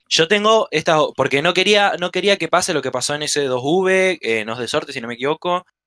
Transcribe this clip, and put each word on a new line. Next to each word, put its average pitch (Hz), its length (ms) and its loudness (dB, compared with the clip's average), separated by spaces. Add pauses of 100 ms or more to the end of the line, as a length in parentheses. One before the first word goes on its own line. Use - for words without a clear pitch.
"Yo 160 200 2
tengo 214 420 2
estas 156 280 2
o-", 147 160 0
porque 131 280 0
no 175 120 2
quería, 202 440 2
no 175 120 -4
quería 190 260 0
que 165 120 -4
pase 175 260 0
lo 139 80 -2
que 127 80 -4
pasó 127 240 -4
en 147 80 -6
ese 143 220 -2
dos 127 200 -2
V, 185 580 2
eh, 113 220 -2
no 113 100 -6
es 123 40 -12
de 117 100 -6
sorte, 151 240 -4
si 131 80 -8
no 117 80 -10
me 120 60 -8
equivoco, 156 500 -4 (220)